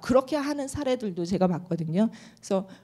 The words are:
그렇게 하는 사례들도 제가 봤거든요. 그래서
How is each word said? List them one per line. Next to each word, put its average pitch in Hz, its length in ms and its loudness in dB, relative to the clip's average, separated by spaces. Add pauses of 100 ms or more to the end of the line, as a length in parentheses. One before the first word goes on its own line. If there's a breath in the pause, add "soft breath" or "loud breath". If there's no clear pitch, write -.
그렇게 269 360 2
하는 285 320 -2
사례들도 247 560 -2
제가 185 240 2
봤거든요. 170 600 0 (280 loud breath)
그래서 190 320 -2 (160 loud breath)